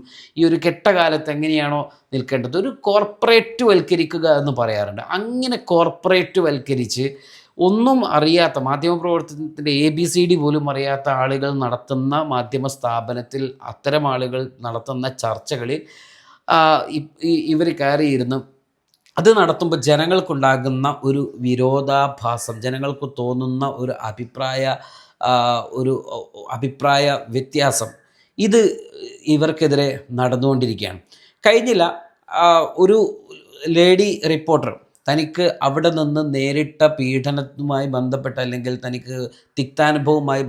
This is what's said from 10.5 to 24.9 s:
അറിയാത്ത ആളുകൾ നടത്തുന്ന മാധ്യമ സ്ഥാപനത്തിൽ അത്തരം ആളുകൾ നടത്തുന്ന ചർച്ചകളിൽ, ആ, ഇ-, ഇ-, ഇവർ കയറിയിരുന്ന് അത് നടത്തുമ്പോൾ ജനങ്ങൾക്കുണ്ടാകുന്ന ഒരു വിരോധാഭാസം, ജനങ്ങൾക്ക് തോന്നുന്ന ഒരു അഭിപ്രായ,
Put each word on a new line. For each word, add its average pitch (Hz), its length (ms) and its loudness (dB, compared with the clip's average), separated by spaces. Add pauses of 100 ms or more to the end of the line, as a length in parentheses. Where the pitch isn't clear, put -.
അറിയാത്ത 139 360 -2 (140)
ആളുകൾ 135 280 0 (140)
നടത്തുന്ന 131 520 -2 (160)
മാധ്യമ 127 420 -4
സ്ഥാപനത്തിൽ 120 680 -6 (280)
അത്തരം 143 400 -2
ആളുകൾ 127 300 -4 (240)
നടത്തുന്ന 127 440 -6 (140)
ചർച്ചകളിൽ, 120 580 -6 (720)
ആ, - 20 6 (400)
ഇ-, 147 40 -4 (300)
ഇ-, 160 100 2 (120)
ഇവർ 165 160 2 (120)
കയറിയിരുന്ന് 139 580 0 (800)
അത് 170 120 6 (100)
നടത്തുമ്പോൾ 165 500 2
ജനങ്ങൾക്കുണ്ടാകുന്ന 139 1000 2 (220)
ഒരു 139 140 0 (240)
വിരോധാഭാസം, 131 1080 0 (100)
ജനങ്ങൾക്ക് 135 440 -6 (120)
തോന്നുന്ന 127 440 -2 (160)
ഒരു 127 140 -4 (160)
അഭിപ്രായ, 131 640 -4 (520)